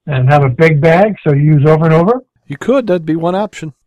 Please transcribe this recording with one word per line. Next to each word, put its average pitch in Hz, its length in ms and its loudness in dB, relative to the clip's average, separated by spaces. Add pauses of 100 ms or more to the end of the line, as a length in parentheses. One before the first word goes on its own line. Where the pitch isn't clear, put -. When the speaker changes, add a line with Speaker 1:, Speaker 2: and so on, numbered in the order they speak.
Speaker 1:
and 131 240 0
have 147 140 2
a 135 40 0
big 156 320 0
bag 175 420 2
so 151 100 -2
you 147 220 2
use 147 120 2
over 156 180 2
and 160 100 2
over? 208 300 0 (220)
Speaker 2:
You 143 100 -12
could. 254 300 -2
That'd 180 200 -4
be 156 100 -4
one 170 180 -4
option. 190 400 -8 (120)